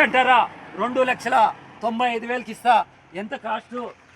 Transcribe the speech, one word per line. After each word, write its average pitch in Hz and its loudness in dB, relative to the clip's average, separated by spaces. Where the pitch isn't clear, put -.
అంటారా? 254 4
రెండు 247 0
లక్షల 247 -2
తొంభై 226 -2
ఐదు 226 -8
వేలకి 240 -8
ఇస్తా. 233 2
ఎంత 220 -12
కాస్ట్? 220 -8